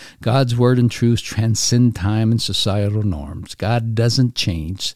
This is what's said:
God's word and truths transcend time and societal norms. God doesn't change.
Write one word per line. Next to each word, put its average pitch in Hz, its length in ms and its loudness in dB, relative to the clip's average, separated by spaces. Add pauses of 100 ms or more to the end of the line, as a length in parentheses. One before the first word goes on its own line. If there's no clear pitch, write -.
(220)
God's 120 340 2
word 123 220 4
and 123 120 4
truths 117 300 0
transcend 113 760 0
time 107 360 0
and 117 100 2
societal 104 640 -2
norms. 76 520 -6
God 113 400 -2
doesn't 117 400 2
change. 85 600 -4